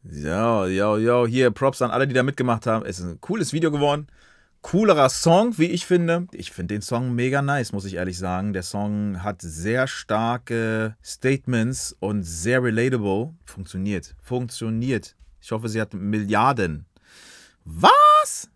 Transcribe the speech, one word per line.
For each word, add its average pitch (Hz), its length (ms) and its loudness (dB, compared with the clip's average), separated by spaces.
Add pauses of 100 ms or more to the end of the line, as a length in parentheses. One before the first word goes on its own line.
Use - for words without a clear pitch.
So, 92 600 -2
yo, 101 320 0
yo, 120 280 2
hier 123 240 2
Props 135 320 0
an 120 100 -2
alle, 135 160 2
die 127 60 -4
da 127 80 4
mitgemacht 127 460 0
haben. 110 180 0
Es 92 140 -8
ist 90 60 -8
ein 85 160 -10
cooles 180 320 -4
Video 160 180 0
geworden. 147 360 0 (540)
Coolerer 170 480 4
Song, 208 480 4
wie 165 140 2
ich 175 160 -4
finde. 175 460 2
Ich - 180 -14
finde 90 240 -6
den 104 80 -6
Song 123 320 -2
mega 131 260 0
nice, 139 300 -2
muss 98 140 -6
ich 92 100 -8
ehrlich 90 240 -4
sagen. 95 340 -2
Der 92 100 -4
Song 104 600 -4
hat 98 180 -6
sehr 98 460 -4
starke 113 1160 -2
Statements 127 960 -4
und 104 220 -4
sehr 87 400 -2
relatable. 117 720 0 (120)
Funktioniert. 95 760 -8
Funktioniert. 117 920 -4 (240)
Ich - 120 -12
hoffe, 113 160 -4
sie 110 140 -2
hat 107 140 -6
Milliarden. 104 920 0 (800)
Was? 587 920 6